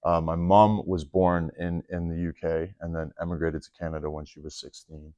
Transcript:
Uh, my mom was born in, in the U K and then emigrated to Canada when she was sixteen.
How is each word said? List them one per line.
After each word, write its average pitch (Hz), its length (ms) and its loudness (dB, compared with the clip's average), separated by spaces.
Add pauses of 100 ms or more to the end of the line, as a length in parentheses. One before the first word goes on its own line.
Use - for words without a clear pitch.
Uh, 85 180 4
my 80 140 -2
mom 101 500 6
was 90 180 0
born 87 560 2
in, 85 300 -4
in 87 180 -4
the 82 100 -4
U 85 220 -2
K 82 400 -2
and 82 160 -8
then 80 160 -4 (100)
emigrated 82 420 -2
to - 80 -20
Canada 80 380 -6
when 76 160 -8
she - 140 -20
was 76 160 -14
sixteen. 76 640 -18